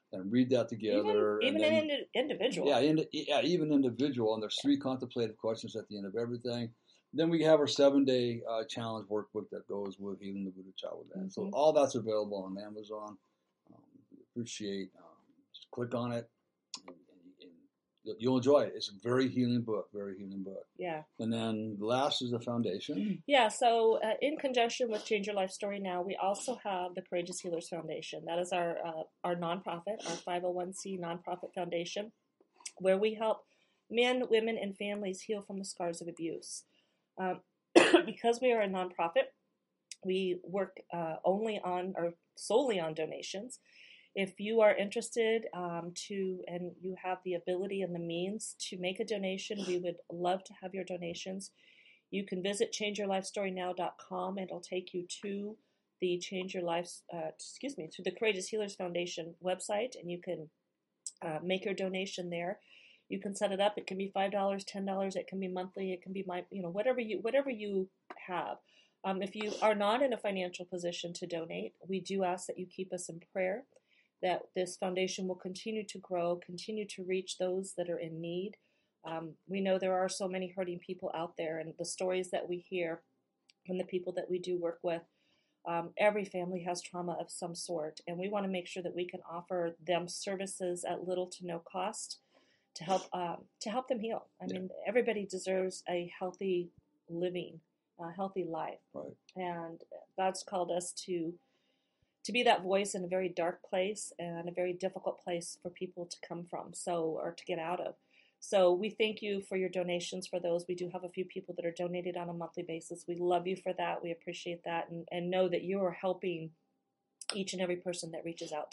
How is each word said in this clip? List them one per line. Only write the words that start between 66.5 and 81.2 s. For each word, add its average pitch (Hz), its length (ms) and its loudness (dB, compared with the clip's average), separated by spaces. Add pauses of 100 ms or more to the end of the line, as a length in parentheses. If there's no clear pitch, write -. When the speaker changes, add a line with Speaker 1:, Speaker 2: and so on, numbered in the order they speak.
Speaker 2:
you 196 120 -6
know, 170 60 -4
whatever 226 300 2
you, 214 220 -2
whatever 269 280 2
you 202 380 -2 (400)
have. 165 300 -4 (480)
Um, 190 160 0
if 196 140 -6
you 214 260 -2
are 214 140 8
not 208 280 4
in 262 100 4
a 214 40 -2
financial 185 480 -2
position 175 480 -4
to 180 140 -6
donate, 170 460 -4 (140)
we 190 140 0
do 190 220 0
ask 180 240 0
that - 120 -6
you 185 80 -6
keep 185 260 -6
us 175 160 -6
in 165 100 -10 (140)
prayer, 190 300 0 (580)
that 180 200 2 (140)
this 180 220 0
foundation 185 500 0
will 185 80 0
continue 208 520 -6
to 202 100 -12
grow, 175 380 0
continue 180 520 -6
to 190 160 -10
reach 185 360 -2
those 190 380 0
that 175 120 -2
are 170 80 0
in 165 240 -6
need. 180 300 -4 (520)
Um, 165 280 -6 (160)
we 190 120 -2
know 190 200 4
there 185 200 4
are 190 80 4
so 190 200 -2
many 185 280 -2
hurting 175 300 -2
people 185 300 -6
out 170 200 -4